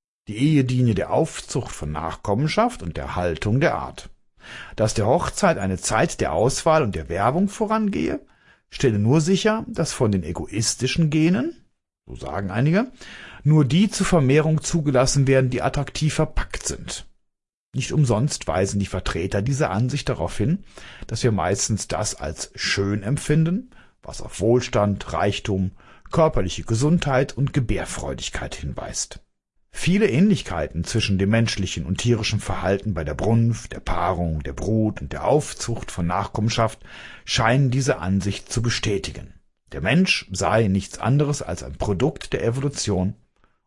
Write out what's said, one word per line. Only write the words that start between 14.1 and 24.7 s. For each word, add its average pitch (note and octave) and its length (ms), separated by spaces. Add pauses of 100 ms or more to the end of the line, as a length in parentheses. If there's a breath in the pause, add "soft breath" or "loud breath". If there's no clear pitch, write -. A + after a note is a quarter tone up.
zugelassen C#3 680
werden, C3 220
die B2 120
attraktiv C#3+ 540
verpackt - 520
sind. - 400 (640)
Nicht C3 200
umsonst B2 540
weisen F#2+ 320
die G2 80
Vertreter F#2+ 560
dieser C#3 260
Ansicht A#2+ 400
darauf E2+ 260
hin, C#3 280 (420 loud breath)
dass - 160
wir B2 100
meistens G2 560
das F2 280
als - 400
schön G2 480
empfinden, D#3+ 640 (320 soft breath)
was - 220
auf - 160
Wohlstand, G#2 760